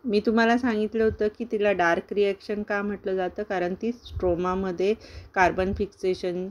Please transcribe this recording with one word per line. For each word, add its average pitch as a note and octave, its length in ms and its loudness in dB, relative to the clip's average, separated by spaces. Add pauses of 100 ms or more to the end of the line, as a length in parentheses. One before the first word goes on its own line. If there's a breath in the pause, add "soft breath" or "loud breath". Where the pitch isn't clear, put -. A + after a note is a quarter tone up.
मी G#3 140 2
तुम्हाला A3+ 380 4
सांगितलं A3 460 0
होतं G#3+ 240 2
की A3+ 240 -6
तिला G#3 200 2
dark F3+ 420 2
reaction G3+ 500 -2
का G#3 180 -2
म्हटलं G3 340 -4
जातं, F#3 280 -4
कारण F#3 300 -2
ती A3+ 180 -4
स्ट्रोमामध्ये F#3 1000 -2 (420 loud breath)
carbon F#3 380 4
fixation F#3 760 -4